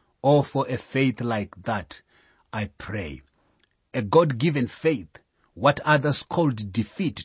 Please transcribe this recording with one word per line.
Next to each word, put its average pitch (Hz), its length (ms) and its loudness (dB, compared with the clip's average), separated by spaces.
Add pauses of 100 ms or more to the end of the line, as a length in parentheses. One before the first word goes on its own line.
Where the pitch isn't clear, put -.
(240)
Oh, 143 200 6
for - 240 -2
a 131 100 -4
faith 135 420 0
like 107 440 -4
that, 104 380 -6 (520)
I 104 240 -6
pray. 80 460 -10 (680)
A 127 120 -4
God-given 139 640 2
faith, - 520 -4 (340)
what 139 320 2
others 151 380 2
called 110 500 0
defeat, 113 520 -2